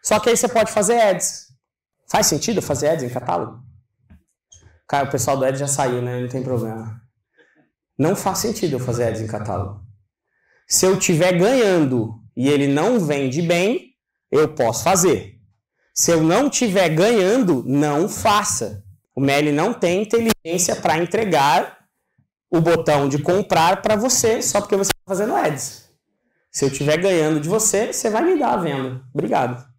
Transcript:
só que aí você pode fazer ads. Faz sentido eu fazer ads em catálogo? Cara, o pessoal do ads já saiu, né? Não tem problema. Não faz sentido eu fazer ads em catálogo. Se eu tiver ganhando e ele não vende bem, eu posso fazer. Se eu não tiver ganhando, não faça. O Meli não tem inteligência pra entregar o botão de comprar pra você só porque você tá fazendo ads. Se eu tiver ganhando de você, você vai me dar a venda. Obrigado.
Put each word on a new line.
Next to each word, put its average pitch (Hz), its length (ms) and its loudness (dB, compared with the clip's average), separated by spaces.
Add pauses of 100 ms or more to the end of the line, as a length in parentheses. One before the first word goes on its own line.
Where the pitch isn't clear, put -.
só 214 160 0
que 233 100 0
aí 240 60 4
você 247 120 0
pode 220 240 0
fazer 220 280 2
ads. - 480 0 (640)
Faz - 180 0
sentido 180 300 -2
eu 151 40 0
fazer 147 280 -2
ads 160 140 0
em 120 60 -6
catálogo? 151 540 -6 (1200)
Cara, 139 200 0
o 139 40 -6
pessoal 139 260 -2
do 131 80 -2
ads 131 140 -2
já 143 80 -4
saiu, 127 340 -2
né? 123 180 -6
Não 123 80 -6
tem 127 160 -6
problema. 113 580 -6 (960)
Não 160 180 2
faz - 240 -4
sentido 185 340 -2
eu 123 60 -4
fazer 120 260 -2
ads 107 160 -4
em 110 60 -6
catálogo. 104 540 -6 (880)
Se - 180 0
eu 190 140 2
tiver 180 380 2
ganhando 170 840 2 (140)
e 127 140 0
ele 143 180 2
não 180 320 2
vende 143 420 -2
bem, 180 520 0 (360)
eu 151 240 2
posso 113 300 0
fazer. 170 560 2 (540)
Se - 180 0
eu 165 100 4
não 202 280 2
tiver 190 400 0
ganhando, 185 760 2
não 147 440 0
faça. 208 760 -2 (320)
O 131 60 -4
Meli 143 300 2
não 175 220 0
tem 185 280 0
inteligência 214 720 -2
pra 160 220 0
entregar 170 800 0 (720)
o 165 100 2
botão 156 480 2
de 143 120 0
comprar 180 640 2
pra 214 140 0
você 233 460 0
só - 180 -2
porque 202 160 -2
você 196 140 0
tá - 180 -4
fazendo 208 280 -2
ads. 151 540 -4 (640)
Se - 140 -2
eu 135 60 2
tiver 147 260 0
ganhando 160 420 0
de 147 80 -6
você, 214 460 0
você - 160 -4
vai 220 140 0
me 359 140 2
dar 247 160 0
a 233 40 0
venda. 135 440 -6 (120)
Obrigado. 135 640 -2